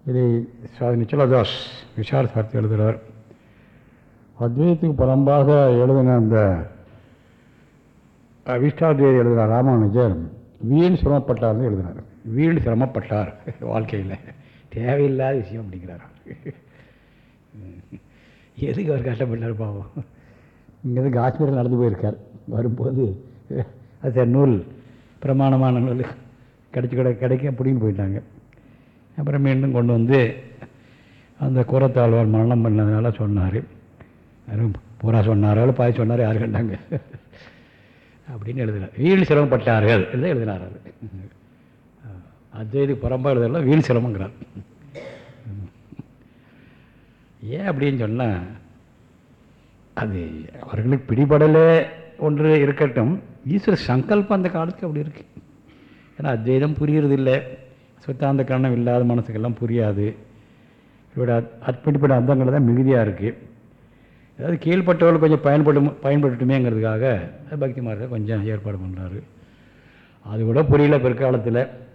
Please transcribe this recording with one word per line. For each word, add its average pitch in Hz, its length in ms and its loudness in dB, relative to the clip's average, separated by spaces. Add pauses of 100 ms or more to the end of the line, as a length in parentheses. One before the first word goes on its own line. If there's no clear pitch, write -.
இதை 127 140 2 (520)
சுவாமி 120 260 0
நிச்சலதாஸ் 127 540 2 (420)
விசார 131 260 -2 (100)
சார்த்தி 110 280 -4
எழுதுகிறார். 110 360 0 (1400)
அத்வைதத்துக்கு 151 640 0
புறம்பாக 139 480 4 (320)
எழுதின 127 400 4
அந்த 110 160 4 (2000)
அவிஷ்டாத்வைதி 139 760 4
எழுதின 117 320 4
ராமானுஜர் 117 600 2 (560)
வீண் 170 300 4
சிரமப்பட்டார்னு 120 680 0
எழுதினார். 90 300 -4 (380)
வீண் 160 260 2
சிரமப்பட்டார் 113 680 -2 (400)
வாழ்க்கையில, 107 440 -6 (640)
தேவையில்லாத 135 680 0
விஷயம் 107 220 -12
அப்படிங்கிறார். 90 400 -16 (2750)
எதுக்கு 151 240 -4
அவர் 127 160 -4
கஷ்டப்பட்டார் 113 520 -6
பாவம்? 101 300 -10 (960)
இங்கேருந்து 127 320 -2
காஷ்மீரில் 131 420 0
நடந்து 123 200 0
போயிருக்கார், 107 360 0 (380)
வரும்போது 123 500 -2 (1000)
அது 127 140 -4
சரி, 123 200 2
நூல் 139 200 4 (680)
பிரமாணமான 131 600 2
நூல் 127 160 -2 (720)
கிடைச்சி, 120 260 -4
கிடை-, 123 240 0
கிடைக்க 127 340 0
பிடின்னு 131 260 0
போயிட்டாங்க. 98 360 -2 (1000)
அப்புறம் 143 300 -2
மீண்டும் 135 300 0
கொண்டு 120 200 2
வந்து 123 220 4 (1300)
அந்த 131 140 0 (120)
கூரத்தாழ்வார் 120 640 2
மரணம் 117 300 2
பண்ணதுனால 107 540 2
சொன்னார். 101 400 -2 (880)
யாரும் 110 260 -4 (280)
பூரா 110 260 0
சொன்னாரோ 104 380 2
இல்லை 131 140 2
பாதி 120 200 2
சொன்னாரோ 117 280 0
யாரு 107 160 -2
கண்டாங்க 107 340 -4 (1500)
அப்படின்னு 120 380 -8
எழுதுனார். 104 360 -6
வீண் 185 280 4
சிரமப்பட்டார்கள் 117 720 4 (100)
என்று 151 200 -2
எழுதினார் 107 340 -4
அவர். 92 120 -18 (1800)
அத்வைதி 135 420 -2
புறம்பா 127 300 -2
எழுதல, 123 340 0
வீண் 151 200 4
சிரமங்கிறார். 113 460 -2 (3250)
ஏன் 196 140 -6
அப்படின்னு 139 340 -2
சொன்னா, 117 220 -2 (1700)
அது 101 180 -4 (440)
அவர்களுக்கு 123 460 -2
பிடிபடலே 151 600 6 (560)
ஒன்று 151 240 2 (140)
இருக்கட்டும், 139 500 0 (400)
ஈஸ்வர 196 240 0 (120)
சங்கல்பம் 196 480 0
அந்த 180 160 -2
காலத்துக்கு 175 340 -6
அப்படி 151 180 -6
இருக்கு. - 180 -16 (920)
ஏன்னா 147 180 -4
அத்வைதம் 131 440 0
புரியறதில்லை, 139 580 2 (640)
சுத்தாந்த 139 460 -2
கரணம் 131 280 0
இல்லாத 123 320 2
மனசுக்கெல்லாம் 117 520 -4
புரியாது. 107 460 0 (1040)
இவருடைய 120 260 0
அத்-, - 160 -8 (120)
அத்-, 127 180 -6
பிடிப்பட்ட 143 340 2
அந்தங்கள் 131 380 2
தான் 127 120 4
மிகுதியாக 123 380 4
இருக்கு. 98 220 -4 (1080)
அதாவது 160 240 -4
கீழ்ப்பட்டவர்கள் 170 600 4
கொஞ்சம் 151 240 4
பயன்படும், 143 440 4 (120)
பயன்படுத்துமேங்கிறதுக்காக 123 1040 0 (400)
அது 151 180 -10
பக்தி 131 220 -6
மார்க்கத்தை 117 300 -8
கொஞ்சம் 104 360 -4
ஏற்பாடு 104 320 -8
பண்றாரு. 92 360 -10 (1080)
அது 110 240 -6
கூட 131 120 2 (100)
புரியல 147 340 4
பிற்காலத்துல. 120 540 0 (360)